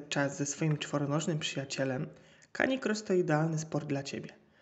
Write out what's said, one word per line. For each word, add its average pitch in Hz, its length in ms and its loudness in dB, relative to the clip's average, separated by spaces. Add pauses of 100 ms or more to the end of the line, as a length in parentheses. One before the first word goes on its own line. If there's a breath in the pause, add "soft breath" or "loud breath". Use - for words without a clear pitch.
czas 139 280 0
ze 143 100 0
swoim 151 320 0
czworonożnym 147 600 0
przyjacielem, 135 720 -2 (440 soft breath)
Canicross 262 520 2
to 190 100 2
idealny 160 440 4
sport 147 300 -2
dla 139 140 0
ciebie. - 260 -6 (340 soft breath)